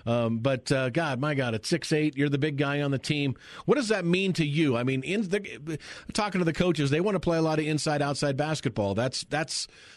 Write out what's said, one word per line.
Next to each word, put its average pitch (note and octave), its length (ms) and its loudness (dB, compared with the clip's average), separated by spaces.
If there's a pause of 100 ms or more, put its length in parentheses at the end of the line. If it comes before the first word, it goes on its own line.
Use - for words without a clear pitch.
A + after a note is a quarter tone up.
Um, A#2 340 0
but, C3 320 0
uh, C3 200 0
God, C#3+ 280 -2
my D3 160 -2
God, B2 200 0
at G#2+ 100 -4
six - 280 -2
eight, D3+ 240 2
you're C#3+ 120 2
the C#3+ 100 0
big D3 200 0
guy C#3+ 240 0
on C#3+ 80 0
the C3+ 80 0
team. C#3+ 380 -2 (280)
What A3 120 4
does B3 120 0
that G3 160 0
mean F3+ 300 2
to E3 100 2
you? D3 320 2
I A#2+ 60 0
mean, C3 200 0
in F#3 200 -2
the, D#3+ 560 -6 (340)
talking G#3 260 -2
to F3+ 60 2
the E3 80 2
coaches, D3+ 380 2
they D3+ 100 4
wanna F#3+ 200 2
play E3 180 2
a D#3+ 40 2
lot D#3 160 2
of D#3 80 0
inside-outside D3 680 0
basketball. A#2 580 0
That's, B2 300 -2
that's, - 440 -4 (280)